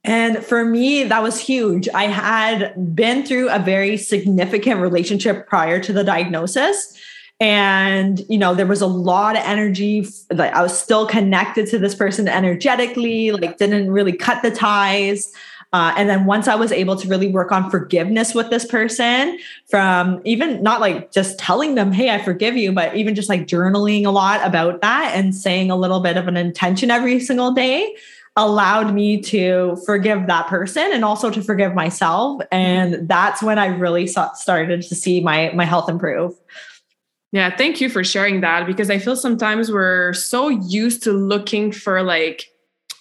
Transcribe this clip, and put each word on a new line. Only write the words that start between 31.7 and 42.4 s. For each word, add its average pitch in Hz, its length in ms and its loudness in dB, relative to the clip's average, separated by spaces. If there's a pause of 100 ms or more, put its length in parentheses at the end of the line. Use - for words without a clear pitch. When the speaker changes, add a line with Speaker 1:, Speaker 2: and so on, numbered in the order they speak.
Speaker 1:
myself. 185 640 0 (120)
And 180 560 0
that's 196 340 2
when 214 160 2
I 196 80 2
really 175 400 0
saw, 180 280 -2
started 175 480 -2
to 170 120 -10
see 180 260 0
my, 160 340 0
my 175 100 2
health 165 240 0
improve. 170 460 -2 (1000)
Speaker 2:
Yeah, 185 220 0
thank 294 260 0
you 262 80 0
for 185 160 -2
sharing 196 380 0
that, 170 240 0
because 190 220 -2
I 202 100 0
feel 240 180 -2
sometimes 226 560 -2
we're 185 400 0
so 247 360 -2
used 214 560 -2
to 214 80 0
looking 208 600 -2
for, 190 300 -2
like, 165 500 -2 (480)